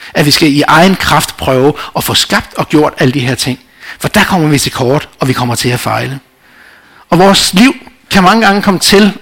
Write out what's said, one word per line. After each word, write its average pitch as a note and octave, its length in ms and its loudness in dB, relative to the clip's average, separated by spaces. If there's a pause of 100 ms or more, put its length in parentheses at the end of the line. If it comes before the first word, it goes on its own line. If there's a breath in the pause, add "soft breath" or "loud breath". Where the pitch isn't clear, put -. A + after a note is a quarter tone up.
(140)
At D#3 120 0
vi D3 60 2
skal D#3 180 2
i C#3+ 120 2
egen E3+ 340 4
kraft - 420 -2
prøve C3 360 0 (240 loud breath)
at D#3 60 -4
få A#2 100 -4
skabt - 400 -4
og - 160 -6
gjort D3+ 280 2
alle C3 160 0
de C#3+ 60 -4
her B2+ 160 -2
ting. C3 240 -6 (400 loud breath)
For - 80 -6
der G#3 160 0
kommer E3+ 240 0
vi C#3+ 120 2
til - 120 -4
kort, C#3 380 -2 (100)
og C3+ 80 -2
vi B2+ 60 0
kommer B2 220 -4
til B2+ 140 -4
at B2 100 -2
fejle. B2 400 -6 (880 soft breath)
Og E3+ 100 2
vores G3 340 2
liv A#3+ 200 4 (360)
kan F#3+ 140 2
mange G#3+ 220 2
gange G3+ 160 2
komme F#3 180 0
til, G3+ 420 2